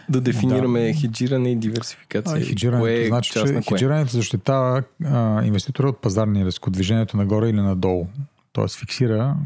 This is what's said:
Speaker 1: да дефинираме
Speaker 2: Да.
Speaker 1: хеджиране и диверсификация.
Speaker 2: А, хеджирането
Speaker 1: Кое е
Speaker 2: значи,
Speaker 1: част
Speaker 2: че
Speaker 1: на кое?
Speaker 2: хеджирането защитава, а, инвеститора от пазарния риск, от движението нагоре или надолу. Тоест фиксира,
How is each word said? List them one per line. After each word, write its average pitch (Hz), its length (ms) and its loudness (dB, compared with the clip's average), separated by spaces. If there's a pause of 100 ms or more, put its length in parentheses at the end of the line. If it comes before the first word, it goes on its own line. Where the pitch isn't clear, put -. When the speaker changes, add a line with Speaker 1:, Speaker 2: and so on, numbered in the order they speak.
Speaker 1:
да 131 120 2
дефинираме 127 640 2
Speaker 2:
Да. 113 60 0
Speaker 1:
хеджиране 127 580 0
и 120 40 0
диверсификация. 113 840 -4
Speaker 2:
А, - 40 0
хеджирането 120 420 0
Speaker 1:
Кое 117 100 2
е 117 140 0
Speaker 2:
значи, 117 240 0
Speaker 1:
част 110 160 0
Speaker 2:
че 143 60 0
Speaker 1:
на 120 100 -2
кое? - 140 0
Speaker 2:
хеджирането 139 340 2
защитава, 127 720 0 (220)
а, 113 400 2
инвеститора 113 440 0
от 117 120 -4
пазарния 101 440 2
риск, - 220 -4
от 95 60 0
движението 104 440 0
нагоре 107 320 2
или 104 120 2
надолу. 92 460 0 (460)
Тоест 104 260 -2
фиксира, 117 560 0 (100)